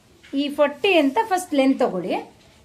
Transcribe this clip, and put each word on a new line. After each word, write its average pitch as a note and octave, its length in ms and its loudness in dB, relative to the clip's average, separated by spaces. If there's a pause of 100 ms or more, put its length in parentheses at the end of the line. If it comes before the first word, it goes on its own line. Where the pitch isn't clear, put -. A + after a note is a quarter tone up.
(420)
ಈ - 20 0 (140)
ಫಾರ್ಟಿ D4+ 340 0 (100)
ಅಂತ C#4 180 0 (120)
ಫಸ್ಟ್ F4+ 280 -4
ಲೆಂತ್ C4+ 240 2
ತಗೊಳ್ಳಿ. F#3 340 -2 (480)